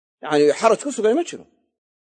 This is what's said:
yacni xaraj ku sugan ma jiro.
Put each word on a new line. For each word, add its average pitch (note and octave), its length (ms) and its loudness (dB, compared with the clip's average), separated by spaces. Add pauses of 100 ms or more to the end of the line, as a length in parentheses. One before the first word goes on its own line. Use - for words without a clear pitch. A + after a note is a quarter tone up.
(240)
yacni D3 300 2
xaraj A3 280 2
ku C#4+ 100 -8
sugan A3 240 -2
ma E4+ 80 -2
jiro. - 220 -16 (600)